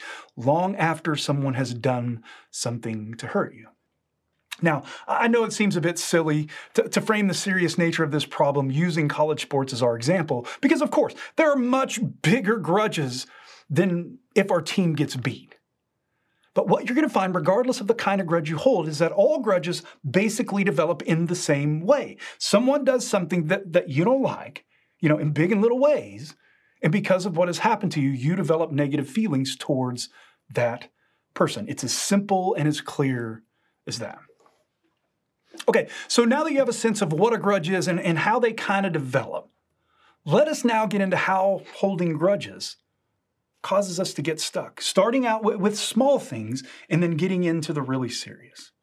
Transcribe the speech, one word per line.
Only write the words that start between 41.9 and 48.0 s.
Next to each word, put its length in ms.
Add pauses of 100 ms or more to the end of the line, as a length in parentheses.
grudges 580 (840)
causes 400
us 120
to 100
get 180
stuck, 400
starting 440
out 160
w-, 160
with 220
small 400
things 460 (260)
and 100
then 120
getting 320
into 280
the 80
really 280